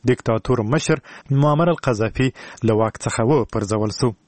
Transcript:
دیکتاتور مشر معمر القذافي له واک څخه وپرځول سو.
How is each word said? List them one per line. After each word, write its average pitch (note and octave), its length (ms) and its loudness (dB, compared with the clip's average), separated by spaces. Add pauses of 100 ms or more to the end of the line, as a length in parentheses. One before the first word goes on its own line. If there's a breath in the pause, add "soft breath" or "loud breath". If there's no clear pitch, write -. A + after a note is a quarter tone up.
دیکتاتور A#2 600 0 (100)
مشر D#3+ 300 0 (260 loud breath)
معمر D3 380 2
القذافي B2+ 640 0 (340 loud breath)
له A2 100 4
واک A2 200 2 (100)
څخه - 200 -4
وپرځول G#2+ 760 0
سو. A#2+ 120 0 (160)